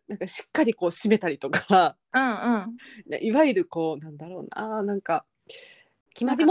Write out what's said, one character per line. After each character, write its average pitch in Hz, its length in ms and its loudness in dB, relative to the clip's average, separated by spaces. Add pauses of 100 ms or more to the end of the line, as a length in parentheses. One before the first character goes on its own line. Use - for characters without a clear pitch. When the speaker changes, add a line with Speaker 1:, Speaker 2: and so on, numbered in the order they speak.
Speaker 1:
な - 80 -10
ん - 20 -8
か 190 100 -6
し - 200 -14
っ - 40 -20
か 311 120 2
り 226 100 2
こ - 140 -4
う - 20 0
締 202 200 -4
め 208 100 6
た 180 80 -4
り 143 100 -2
と 139 120 -8
か、 - 480 4 (160)
Speaker 2:
う 254 60 2
ん 269 40 4
う 233 360 0
ん。 226 180 -10 (300)
Speaker 1:
ね、 - 140 -6
い 214 120 0
わ 302 100 6
ゆ 262 120 4
る 175 100 2
こ 160 340 -4
う、 151 40 -16
な 160 60 -16
ん 151 60 -16
だ 156 140 -14
ろ 180 120 -12
う - 140 -12
な、 214 280 -4
な 202 120 -2
ん 196 60 -4
か、 - 240 -2 (880)
決 233 120 -4
ま 269 100 0
り 302 100 4
文-、 - 60 6